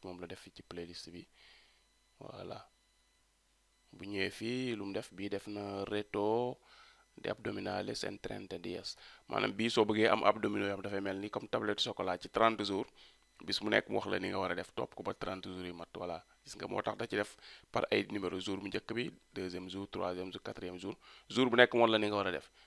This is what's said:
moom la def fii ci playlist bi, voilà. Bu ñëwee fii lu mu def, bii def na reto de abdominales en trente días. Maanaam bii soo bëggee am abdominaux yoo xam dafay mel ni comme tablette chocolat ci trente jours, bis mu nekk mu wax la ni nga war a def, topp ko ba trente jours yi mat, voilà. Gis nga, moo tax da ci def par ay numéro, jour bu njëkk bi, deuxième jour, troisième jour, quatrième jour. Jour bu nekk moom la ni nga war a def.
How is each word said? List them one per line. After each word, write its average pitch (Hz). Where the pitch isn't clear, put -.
moom 90
la 87
def 92
fii -
ci -
playlist 85
bi, 85
voilà. -
Bu -
ñëwee 98
fii 123
lu 101
mu 98
def, 107
bii 95
def 101
na 101
reto 107
de -
abdominales 101
en 101
trente 101
días. 90
Maanaam 104
bii 110
soo 113
bëggee 107
am 104
abdominaux 104
yoo 98
xam 98
dafay 101
mel 95
ni 104
comme 104
tablette 107
chocolat 95
ci -
trente 110
jours, 98
bis 98
mu 107
nekk 107
mu 104
wax 98
la 95
ni 95
nga 95
war 92
a -
def, 90
topp 120
ko -
ba 101
trente 95
jours 92
yi 87
mat, 85
voilà. 87
Gis -
nga, -
moo 101
tax 107
da 113
ci 107
def 104
par -
ay 104
numéro, 95
jour 95
bu 98
njëkk 101
bi, 120
deuxième 92
jour, 98
troisième 92
jour, 92
quatrième 90
jour. 95
Jour 127
bu 117
nekk 120
moom 117
la 110
ni 107
nga 104
war 98
a 92
def. -